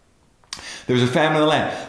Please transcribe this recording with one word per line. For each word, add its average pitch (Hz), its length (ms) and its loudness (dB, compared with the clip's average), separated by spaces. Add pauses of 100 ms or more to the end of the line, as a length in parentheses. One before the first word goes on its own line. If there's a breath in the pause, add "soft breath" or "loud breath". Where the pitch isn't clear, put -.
(880 loud breath)
There's 123 160 2
a 123 40 2
famine 156 300 2
in 151 40 4
the 151 60 4
land. 139 280 0 (140 loud breath)